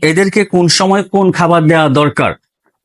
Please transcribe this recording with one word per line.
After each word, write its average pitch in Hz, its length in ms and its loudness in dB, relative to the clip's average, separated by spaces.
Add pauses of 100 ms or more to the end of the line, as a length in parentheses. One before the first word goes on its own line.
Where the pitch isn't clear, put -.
এদেরকে 160 440 0
কোন 180 220 0
সময় 190 360 0
কোন 196 280 0
খাবার 165 360 0
দেওয়া 160 220 2
দরকার, 139 420 0 (540)